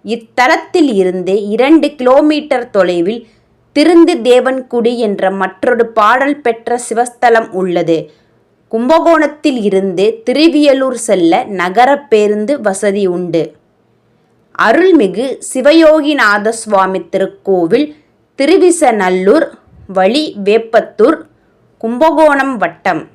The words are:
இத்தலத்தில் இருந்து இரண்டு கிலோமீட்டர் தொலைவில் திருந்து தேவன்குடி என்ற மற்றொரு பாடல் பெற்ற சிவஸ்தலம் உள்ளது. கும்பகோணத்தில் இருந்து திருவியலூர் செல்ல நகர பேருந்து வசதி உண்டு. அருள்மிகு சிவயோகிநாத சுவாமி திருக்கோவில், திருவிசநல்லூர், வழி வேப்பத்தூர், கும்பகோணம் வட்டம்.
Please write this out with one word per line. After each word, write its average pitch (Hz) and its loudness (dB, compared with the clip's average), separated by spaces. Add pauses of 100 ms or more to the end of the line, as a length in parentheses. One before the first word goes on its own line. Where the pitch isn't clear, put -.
இத்தலத்தில் 254 -2
இருந்து 185 -2 (120)
இரண்டு 269 2
கிலோமீட்டர் 277 0
தொலைவில் 180 -2 (540)
திருந்து 330 4 (100)
தேவன்குடி 247 0
என்ற 202 -2
மற்றொரு 226 -2
பாடல் 254 0
பெற்ற 233 -4
சிவஸ்தலம் 233 -2
உள்ளது. 175 -2 (760)
கும்பகோணத்தில் 294 0
இருந்து 190 0 (180)
திருவியலூர் 269 0 (100)
செல்ல 185 0 (160)
நகர 196 0 (200)
பேருந்து 208 0
வசதி 202 -2
உண்டு. 175 -4 (1120)
அருள்மிகு 240 2 (240)
சிவயோகிநாத 277 2
சுவாமி 190 -2 (100)
திருக்கோவில், 190 -2 (520)
திருவிசநல்லூர், 269 2 (440)
வழி 196 0 (200)
வேப்பத்தூர், 226 0 (640)
கும்பகோணம் 277 0
வட்டம். 165 -4 (120)